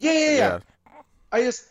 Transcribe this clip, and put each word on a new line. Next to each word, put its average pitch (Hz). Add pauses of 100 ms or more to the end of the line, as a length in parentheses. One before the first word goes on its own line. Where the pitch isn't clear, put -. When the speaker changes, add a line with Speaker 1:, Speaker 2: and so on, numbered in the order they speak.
Speaker 1:
Yeah, 311
yeah, 311
yeah. 302
Speaker 2:
yeah. 185 (720)
Speaker 1:
I 220
just, 247